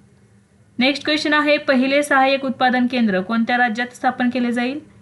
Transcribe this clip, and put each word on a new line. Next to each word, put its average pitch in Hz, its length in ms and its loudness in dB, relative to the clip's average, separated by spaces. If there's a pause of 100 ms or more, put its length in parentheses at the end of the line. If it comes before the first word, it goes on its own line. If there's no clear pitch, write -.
(800)
नेक्स्ट 269 260 0
क्वेश्चन 302 280 -2
आहे, 294 240 2
पहिले 277 460 2
सहाय्यक 269 420 2
उत्पादन 247 420 0
केंद्र 226 340 0
कोणत्या 226 360 -2
राज्यात 240 300 -2
स्थापन 247 420 -2
केले 240 220 -2
जाईल? 254 500 -6